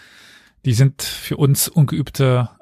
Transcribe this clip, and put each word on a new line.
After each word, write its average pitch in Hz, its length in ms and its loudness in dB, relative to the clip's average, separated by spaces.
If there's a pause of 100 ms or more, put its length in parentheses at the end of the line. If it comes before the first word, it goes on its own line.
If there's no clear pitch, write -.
(640)
die 127 80 2
sind 131 280 2
für - 360 -8
uns 143 320 0
ungeübte 131 800 0 (120)